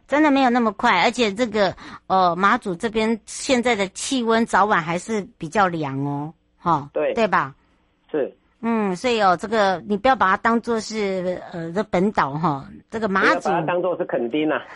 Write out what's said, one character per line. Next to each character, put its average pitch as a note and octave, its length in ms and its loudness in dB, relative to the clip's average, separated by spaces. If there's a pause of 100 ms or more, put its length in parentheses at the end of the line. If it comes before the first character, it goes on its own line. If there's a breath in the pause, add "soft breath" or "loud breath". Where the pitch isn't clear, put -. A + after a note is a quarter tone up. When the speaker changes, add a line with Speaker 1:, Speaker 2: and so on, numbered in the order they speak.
Speaker 1:
真 D4 140 4
的 D4+ 80 6
没 C4+ 120 4
有 B3+ 80 4
那 A#3+ 80 2
么 A3+ 140 2
快， G3+ 300 2
而 A3 80 4
且 A3+ 220 0
这 A3+ 140 -2
个， G3+ 280 0 (340 loud breath)
呃， F#3 260 4
马 G3 240 2
祖 G3+ 160 -4
这 G#3+ 160 -6
边 A3 360 0
现 - 360 0
在 A#3+ 140 2
的 G3 120 -2
气 - 340 -4
温 A3+ 220 2
早 G3 200 2
晚 G#3 180 0
还 E3+ 160 -4
是 G#3 280 -6 (120)
比 E3 100 -10
较 G3 200 2
凉 D3+ 360 -4
哦， C#3+ 300 -6 (240)
哈， D3 340 0
Speaker 2:
对。 D3 220 -2
Speaker 1:
对 A3+ 140 0
吧？ D#3+ 260 0 (560)
Speaker 2:
是。 C3+ 240 -4 (280)
Speaker 1:
嗯， A3 320 0
所 F3+ 160 -4
以 A#3 120 0
哦， F3+ 180 4
这 - 80 -10
个 G3 400 0
你 G3+ 80 0
不 F#3+ 100 -2
要 C4 80 6
把 G3 160 2
它 G3 60 4
当 A3+ 240 2
作 A#3 180 -2
是， F#3+ 600 -4 (100)
呃， E3 220 -8
这 F#3+ 120 -2
本 G3 280 0
岛 D3+ 200 0
哈， D3 360 -2 (220)
这 A3 100 -6
个 A3 80 -2
马 F#3+ 140 2 (140)
祖 - 120 -4
Speaker 2:
不 D#3 60 2
要 - 0 -
把 E3+ 60 0
它 E3 60 -4
当 F3 140 0
作 F3 160 -2
是 D#3 80 -4
垦 B2 260 -4
丁 D3+ 200 0
啊。 B2 120 -2 (140)